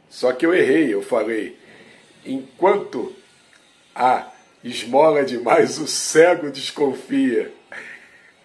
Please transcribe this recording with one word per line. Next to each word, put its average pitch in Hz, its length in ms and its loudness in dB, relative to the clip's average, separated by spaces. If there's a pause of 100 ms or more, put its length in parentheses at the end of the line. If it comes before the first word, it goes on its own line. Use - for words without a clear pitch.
só 127 240 -2
que 165 140 -2
eu 170 80 2
errei, 151 400 2
eu 98 80 -4
falei, 107 560 -6 (640)
enquanto 135 920 -4 (800)
a 123 360 0 (320)
esmola 135 600 2
demais, 123 540 0
o 151 100 -6
cego 165 600 2
desconfia. 131 1040 -2 (920)